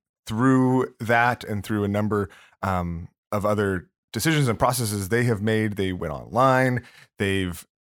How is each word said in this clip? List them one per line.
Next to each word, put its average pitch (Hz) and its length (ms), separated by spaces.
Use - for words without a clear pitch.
through 127 720
that 120 440
and 104 180
through 104 220
a 101 40
number, 104 420
um, 87 460
of 104 140
other 101 460
decisions 147 340
and 107 100
processes 110 520
they 120 140
have 110 180
made, 110 340
they 95 160
went 85 220
online, 123 680
they've 95 480